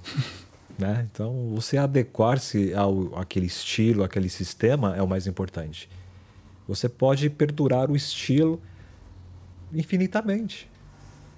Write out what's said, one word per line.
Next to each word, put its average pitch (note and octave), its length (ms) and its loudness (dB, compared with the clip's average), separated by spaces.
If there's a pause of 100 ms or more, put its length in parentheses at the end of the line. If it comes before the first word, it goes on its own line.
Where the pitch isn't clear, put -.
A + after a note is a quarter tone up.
<laughs> - 760 -8
né? G#2+ 320 -2
Então, A#2+ 440 -4
você A2 220 -2
adequar-se B2+ 1000 2
ao, G2 440 2
àquele F2+ 280 -2
estilo, A2 580 2
àquele F#2 240 -2
sistema G#2+ 680 0
é G2 80 -2
o F#2+ 60 2
mais F#2 180 -2
importante. F2 640 -6 (800)
Você G2+ 200 -2
pode C3+ 400 2
perdurar D3 600 2
o D3 60 2
estilo D#3+ 640 0 (1120)
infinitamente. G3 1000 0 (680)